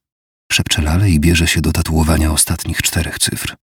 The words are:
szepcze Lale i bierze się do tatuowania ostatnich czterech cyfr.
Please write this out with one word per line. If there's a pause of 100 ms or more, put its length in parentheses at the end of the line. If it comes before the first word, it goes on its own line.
(520)
szepcze
Lale
i
bierze
się
do
tatuowania
ostatnich
czterech
cyfr. (100)